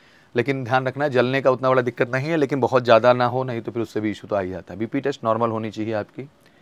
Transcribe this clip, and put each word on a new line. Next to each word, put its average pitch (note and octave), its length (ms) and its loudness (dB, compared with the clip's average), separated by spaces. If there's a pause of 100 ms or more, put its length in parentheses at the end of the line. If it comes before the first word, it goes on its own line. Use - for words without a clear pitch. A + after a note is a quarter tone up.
(360)
लेकिन C3 280 -2
ध्यान C3 240 0
रखना C3+ 160 -4
है D3+ 60 0
जलने B2+ 320 2
का C3+ 100 4
उतना B2+ 180 0
बड़ा C3 120 4
दिक्कत B2 280 -2
नहीं C3 200 -4
है, E3 80 0
लेकिन C#3 220 0
बहुत B2 240 2
ज़्यादा A#2 300 8
ना B2 120 2
हो, B2+ 180 -2
नहीं A#2+ 180 -6
तो A2+ 100 -10
फिर A#2 100 -4
उससे G#2+ 200 -4
भी G#2+ 100 -2
इशू - 160 -12
तो G#2 80 -4
आ G2 40 0
ही F#2 100 -4
जाता F2+ 240 -10
है। F#2 60 -12
बीपी A#2 200 -6
टेस्ट C#3 240 -4
नॉर्मल A2+ 260 0
होनी A2 220 -6
चाहिए G#2+ 220 -6
आपकी, A2 360 -10 (320)